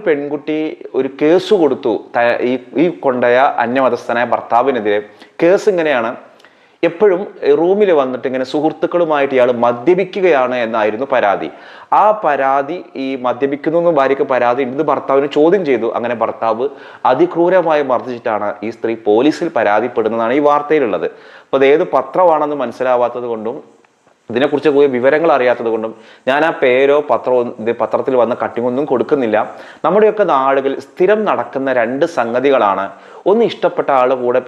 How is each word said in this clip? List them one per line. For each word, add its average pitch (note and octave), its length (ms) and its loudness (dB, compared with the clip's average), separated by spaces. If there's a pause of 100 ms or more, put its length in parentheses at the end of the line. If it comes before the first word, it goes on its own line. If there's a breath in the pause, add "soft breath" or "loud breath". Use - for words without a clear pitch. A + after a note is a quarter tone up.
പെൺകുട്ടി D3 500 -4 (420)
ഒരു C3 100 -2 (120)
കേസ് F3+ 420 2
കൊടുത്തു. B2+ 300 0 (220)
ത-, A#2+ 260 0 (120)
ഈ, - 20 0 (280)
ഈ F3+ 40 4 (180)
കൊണ്ടയ B2 320 2 (280)
അന്യമതസ്ഥനായ A#2+ 680 0
ഭർത്താവിനെതിരെ A2+ 680 0 (440 soft breath)
കേസ് F#3+ 320 2
ഇങ്ങനെയാണ്. C#3 360 0 (800 soft breath)
എപ്പോഴും F#3 320 2 (400)
റൂമിൽ F#3+ 300 2 (100)
വന്നിട്ട് B2+ 300 -4
ഇങ്ങനെ B2+ 200 -4
സുഹൃത്തുക്കളുമായിട്ട് D#3 840 -2
ഇയാൾ B2 120 4 (160)
മദ്യപിക്കുകയാണ് C#3+ 1000 0
എന്നായിരുന്നു A2+ 500 -2
പരാതി. G2 340 0 (540 loud breath)
ആ - 20 4 (200)
പരാതി, C#3 540 0 (280)
ഈ - 0 - (220)
മദ്യപിക്കുന്നു C#3 540 -2
എന്ന് E3+ 180 2
ഭാര്യയ്ക്ക് C#3 340 2
പരാതി B2 340 0
ഉണ്ട്, C3+ 220 -4
ഭർത്താവിന് C#3 480 0
ചോദ്യം F3 320 4
ചെയ്തു. A2+ 260 0
അങ്ങനെ A#2 280 -4
ഭർത്താവ് A2+ 440 -2 (440 loud breath)
അതിക്രൂരമായി E3+ 720 2 (100)
മർദ്ദിച്ചിട്ടാണ് A2 560 -4 (160)
ഈ A2+ 100 -4
സ്ത്രീ A2+ 180 -4 (140)
പോലീസിൽ D3 480 2
പരാതിപ്പെടുന്നതാണ് A2+ 840 0
ഈ - 80 0
വാർത്തയിലുള്ളത്. C#3+ 580 0 (380 loud breath)
അപ്പോൾ C#3 140 -2
അത് C3+ 120 6
ഏത് E3 120 2 (120)
പത്രമാണെന്ന് D3+ 720 0
മനസ്സിലാവാത്തത് B2 680 -2
കൊണ്ടും A2+ 440 -10 (540)
ഇതിനെക്കുറിച്ച് D3 420 0
പോയ C#3+ 200 6
വിവരങ്ങൾ D3 400 2
അറിയാത്തത് B2 380 0
കൊണ്ടും A2 200 -4 (360 soft breath)
ഞാൻ C#3+ 200 0
ആ - 0 - (140)
പേരോ C3+ 340 4 (140)
പത്രമോ B2+ 280 0 (240)
ഇത് A2+ 80 -2 (120)
പത്രത്തിൽ A2+ 400 -2
വന്ന A#2 200 0
കട്ടിങ്ങൊന്നും B2 480 -4
കൊടുക്കുന്നില്ല. B2 460 0 (480 loud breath)
നമ്മുടെയൊക്കെ G#3 480 2
നാടുകളിൽ C3+ 540 0
സ്ഥിരം G3+ 420 0
നടക്കുന്ന C3 500 -4
രണ്ട് B2+ 260 0 (120)
സംഗതികളാണ്. A#2 680 2 (460 loud breath)
ഒന്ന്, A3+ 200 4
ഇഷ്ടപ്പെട്ട - 380 -4 (120)
ആളുടെ B2+ 220 2
കൂടെ B2 260 0